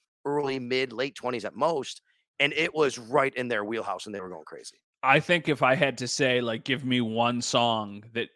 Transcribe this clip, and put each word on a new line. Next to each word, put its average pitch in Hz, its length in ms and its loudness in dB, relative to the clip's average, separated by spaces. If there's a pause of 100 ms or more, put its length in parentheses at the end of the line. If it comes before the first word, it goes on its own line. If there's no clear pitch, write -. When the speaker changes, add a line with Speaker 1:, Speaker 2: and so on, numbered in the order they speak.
(260)
Speaker 1:
early, 139 360 -2
mid, 127 320 -2
late 127 240 -4
twenties 123 280 -4
at 101 100 -8
most. 147 480 -2 (380)
And 143 140 2
it 156 200 0
was 143 240 2
right 135 360 0
in 127 140 -4
their 107 160 0
wheelhouse, 104 420 -4
and 104 80 -8
they 98 60 -8
were 92 100 -10
going 78 140 -14
crazy. - 320 -18 (280)
Speaker 2:
I 135 140 6
think 170 300 2
if 143 160 0
I 131 100 6
had 131 240 2
to 127 100 -4
say, 127 320 2
like, 113 240 -2
give 131 200 -2
me 123 160 2
one 117 420 0
song 110 720 0
that 117 240 -4